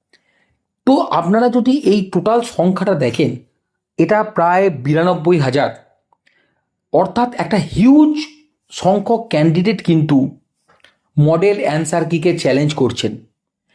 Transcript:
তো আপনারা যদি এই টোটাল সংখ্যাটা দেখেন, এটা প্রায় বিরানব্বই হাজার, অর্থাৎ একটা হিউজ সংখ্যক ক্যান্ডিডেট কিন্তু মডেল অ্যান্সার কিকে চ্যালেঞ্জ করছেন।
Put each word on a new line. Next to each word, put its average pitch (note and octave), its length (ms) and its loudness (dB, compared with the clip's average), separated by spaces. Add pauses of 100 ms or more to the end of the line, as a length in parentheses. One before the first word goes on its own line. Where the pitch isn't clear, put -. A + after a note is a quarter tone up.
(880)
তো C#4 140 2
আপনারা G3 480 0
যদি B3 240 0
এই G3 400 0
টোটাল A3 300 0
সংখ্যাটা F#3 520 -2
দেখেন, C3 420 -2 (600)
এটা G#3 240 2
প্রায় F#3+ 480 0
বিরানব্বই D#3+ 680 0
হাজার, C3 320 0 (1200)
অর্থাৎ F#3+ 420 0
একটা F#3+ 220 -4
হিউজ C#4 580 4 (560)
সংখ্যক G#3 600 -2
ক্যান্ডিডেট E3 520 0
কিন্তু D3+ 540 0 (840)
মডেল E3+ 420 2
অ্যান্সার D#3+ 440 -2
কিকে E3 340 0
চ্যালেঞ্জ C#3+ 360 0
করছেন। A2 380 -2 (640)